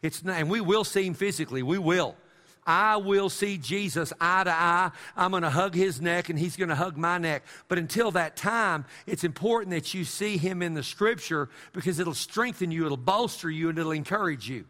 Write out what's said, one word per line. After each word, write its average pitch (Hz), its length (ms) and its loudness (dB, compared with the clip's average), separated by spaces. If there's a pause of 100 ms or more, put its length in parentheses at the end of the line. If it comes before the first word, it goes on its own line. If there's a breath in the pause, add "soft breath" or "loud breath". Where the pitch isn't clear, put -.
It's 156 200 -4
not, 185 140 -2
and 156 140 2
we 226 100 2
will 202 220 4
see 190 240 2
him 170 80 -2
physically. 151 480 -2
We 170 160 2
will. 170 360 2 (520 soft breath)
I 208 300 4
will 196 300 2
see 202 300 -2
Jesus 165 640 -2
eye 185 220 4
to 185 80 2
eye. 175 400 4 (260 loud breath)
I'm 180 140 2
gonna 175 180 2
hug 175 240 2
his 175 260 2
neck, 175 300 0
and 160 80 -2
he's 165 180 -2
gonna 170 200 -2
hug 170 200 -2
my 170 220 0
neck. 160 260 -2 (240 loud breath)
But 180 120 0
until 208 320 0
that 160 240 0
time, 196 500 0 (220 loud breath)
it's - 160 -2
important 190 480 0
that 165 240 -4
you 185 80 -4
see 208 340 -2
him 180 240 0
in 170 140 -2
the 139 80 -4
Scripture 165 640 -2 (240 loud breath)
because 180 240 -2
it'll 170 160 0
strengthen - 560 -2
you, 165 160 0
it'll 143 120 -2
bolster 190 520 0
you, 160 200 -2
and 160 100 -2
it'll 160 140 0
encourage 156 540 -2
you. 123 220 -8